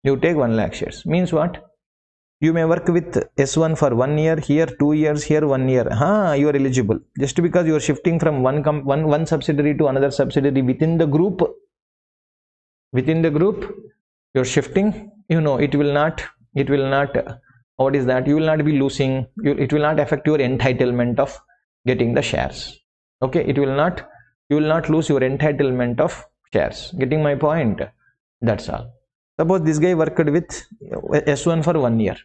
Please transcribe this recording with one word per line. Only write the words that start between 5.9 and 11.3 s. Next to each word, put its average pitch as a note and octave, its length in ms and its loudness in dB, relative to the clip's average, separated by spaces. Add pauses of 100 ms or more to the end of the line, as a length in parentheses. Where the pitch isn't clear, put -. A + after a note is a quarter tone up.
Ha, E3+ 440 2
you C#3+ 140 2
are C#3+ 60 2
eligible. B2+ 460 0 (180)
Just C#3 240 -2
because F3 240 2
you D#3+ 80 2
are D3 60 0
shifting D#3+ 400 0
from C#3+ 240 0
one C#3 180 0
com-, D3 220 -2
one, C#3+ 240 0
one D3+ 180 2
subsidiary D3 520 0
to D3+ 100 2
another C3+ 240 2
subsidiary C3+ 500 0
within D#3 360 0
the D#3+ 80 2
group, E3 360 0 (1500)